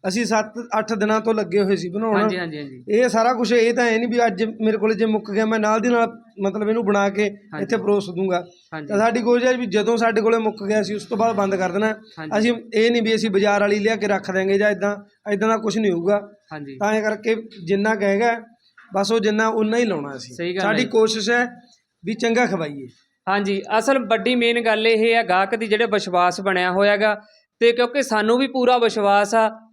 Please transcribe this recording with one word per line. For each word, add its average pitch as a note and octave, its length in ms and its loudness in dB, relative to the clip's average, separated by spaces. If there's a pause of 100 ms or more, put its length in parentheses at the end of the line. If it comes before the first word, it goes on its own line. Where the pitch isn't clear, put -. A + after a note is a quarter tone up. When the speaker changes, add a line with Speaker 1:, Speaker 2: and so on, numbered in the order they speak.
Speaker 1:
ਅਸੀਂ G#3+ 160 -2
ਸੱਤ G#3+ 280 -2 (260)
ਅੱਠ A3 140 -4
ਦਿਨਾਂ G#3+ 280 0
ਤੋਂ A3+ 140 -2
ਲੱਗੇ G3+ 280 0
ਹੋਏ F#3+ 140 2
ਸੀ E3+ 120 -8
ਬਣਾਉਣ। G#3 320 -2
Speaker 2:
ਹਾਂਜੀ, G#3 180 0
ਹਾਂਜੀ, E3 200 -8
ਹਾਂਜੀ। C3 300 -14
Speaker 1:
ਇਹ A#3+ 200 2
ਸਾਰਾ A3+ 260 2
ਕੁਛ, A3 180 -2
ਇਹ A#3 220 4
ਤਾਂ A#3+ 160 2
ਇਹ A3 80 2
ਨਹੀਂ A#3 100 -2
ਵੀ A#3 180 2
ਅੱਜ G#3+ 180 0
ਮੇਰੇ A3 340 -2
ਕੋਲ A3 160 0
ਜੇ A3 120 0
ਮੁੱਕ G#3+ 240 -2
ਗਿਆ G#3+ 160 0
ਮੈਂ A3 120 0
ਨਾਲ G#3+ 220 2
ਦੀ A3+ 80 0
ਨਾਲ A#3 340 0 (200)
ਮਤਲਬ G3 260 -2
ਇਹਨੂੰ A3 160 0
ਬਣਾ G3+ 240 2
ਕੇ G3+ 220 -2
Speaker 2:
ਹਾਂਜੀ। - 320 -10
Speaker 1:
ਇੱਥੇ A3+ 140 -2
ਪਰੋਸ G3+ 300 0
ਦੂੰਗਾ। F3 400 -4 (280)
Speaker 2:
ਹਾਂਜੀ। D3+ 120 -10
Speaker 1:
ਤਾਂ G3+ 120 -2
ਸਾਡੀ A3+ 240 2
ਕੋਸ਼ਿਸ਼ A#3+ 300 2
ਹੈ B3+ 40 0
ਵੀ B3 100 -4
ਜਦੋਂ G#3 300 0
ਸਾਡੇ A#3 240 0
ਕੋਲੇ A3+ 180 2
ਮੁੱਕ G#3+ 300 -4
ਗਿਆ G#3+ 120 2
ਅਸੀਂ G3+ 160 -4
ਉਸ G3+ 80 -10
ਤੋਂ A#3 120 -6
ਬਾਅਦ A3+ 200 0
ਬੰਦ G3 200 0
ਕਰ F3+ 160 -2
ਦੇਣਾ। G#3+ 220 -2 (240)
Speaker 2:
ਹਾਂਜੀ। D#3 200 -4
Speaker 1:
ਅਸੀਂ A#3 140 2 (220)
ਇਹ A3+ 160 4
ਨਹੀਂ A#3+ 120 2
ਵੀ A3 120 2
ਅਸੀਂ G#3+ 160 0
ਬਾਜ਼ਾਰ G3+ 300 2
ਵਾਲੀ G3+ 180 2
ਲਿਆ A3 180 0
ਕੇ G#3 100 -4
ਰੱਖ G3 240 -2
ਦਿਆਂਗੇ F#3+ 280 0
ਜਾਂ G#3 120 2
ਇੱਦਾਂ, G3+ 260 -2 (360)
ਇੱਦਾਂ G3+ 160 0
ਦਾ A3+ 80 2
ਕੁਛ A3 220 -2
ਨਹੀਂ G#3+ 140 2
ਹੋਊਗਾ। G3+ 380 0 (220)
Speaker 2:
ਹਾਂਜੀ। C#3+ 240 -14
Speaker 1:
ਤਾਂ G#3 180 0
ਇਹ A3 80 0
ਕਰਕੇ G#3+ 340 -2 (300)
ਜਿੰਨਾ G3+ 280 0
ਕੁ G#3+ 100 -2
ਹੈਗਾ A#3 360 2 (540)
ਬਸ G3+ 180 0
ਉਹ A3+ 80 2
ਜਿੰਨਾ G#3+ 280 2
ਉਨਾ A3 280 0
ਹੀ A#3+ 80 2
ਲਾਉਣਾ D3 320 -4
ਅਸੀਂ। B2+ 180 -16
Speaker 2:
ਸਹੀ E3+ 140 -6
ਗੱਲ F3+ 80 -6
ਹੈ। F#3+ 60 -2
Speaker 1:
ਸਾਡੀ G#3+ 220 2
ਕੋਸ਼ਿਸ਼ A3 460 0
ਹੈ A#3+ 160 2 (580)
ਵੀ G3+ 100 -4
ਚੰਗਾ A#3 320 0
ਖਵਾਈਏ। D3 400 -4 (420)
Speaker 2:
ਹਾਂਜੀ, G3 340 0 (160)
ਅਸਲ C4+ 200 2
ਵੱਡੀ A3+ 360 0
ਮੇਨ A#3 300 0
ਗੱਲ A3 220 0
ਇਹ A3+ 300 4
ਆ A#3 60 2
ਗਾਹਕ G3 340 0
ਦੀ A3 100 -6
ਜਿਹੜੇ G#3+ 200 2
ਵਿਸ਼ਵਾਸ F3+ 540 0
ਬਣਿਆ F#3 320 0
ਹੋਇਆ G3+ 240 4
ਗਾ, G#3 240 0 (380)
ਤੇ A#3 140 4
ਕਿਉਂਕਿ B3 300 0
ਸਾਨੂੰ A3+ 360 2
ਵੀ C4+ 80 2
ਪੂਰਾ B3+ 320 2
ਵਿਸ਼ਵਾਸ G3+ 560 2
ਆ A3 160 4 (220)